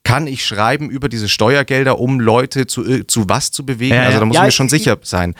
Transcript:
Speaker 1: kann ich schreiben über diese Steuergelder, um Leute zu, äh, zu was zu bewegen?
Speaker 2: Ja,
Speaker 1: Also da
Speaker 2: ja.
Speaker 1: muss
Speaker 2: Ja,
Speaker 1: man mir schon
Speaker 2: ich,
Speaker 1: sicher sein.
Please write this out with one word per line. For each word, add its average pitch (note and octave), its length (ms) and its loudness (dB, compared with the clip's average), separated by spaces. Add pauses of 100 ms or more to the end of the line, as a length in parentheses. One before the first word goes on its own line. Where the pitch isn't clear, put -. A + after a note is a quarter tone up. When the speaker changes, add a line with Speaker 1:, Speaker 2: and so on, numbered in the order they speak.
Speaker 1:
kann C#3 220 0
ich C3+ 180 -8
schreiben A#2+ 460 -2
über C3+ 180 -4
diese A2 200 -6
Steuergelder, C3 680 2
um B2+ 220 0
Leute B2 460 2
zu, - 180 -6
äh, A#2+ 220 -2
zu G2+ 240 0
was A#2 200 -2
zu C#3+ 140 -8
bewegen? B2 300 -2
Speaker 2:
Ja, B2 80 4
Speaker 1:
Also B2+ 160 2
da - 20 2
Speaker 2:
ja. A2 60 2
Speaker 1:
muss A2+ 80 2
Speaker 2:
Ja, D#3+ 80 4
Speaker 1:
man B2+ 60 6
mir B2+ 40 2
schon C3 140 2
Speaker 2:
ich, B2 60 0
Speaker 1:
sicher C3+ 300 2
sein. F2+ 380 -4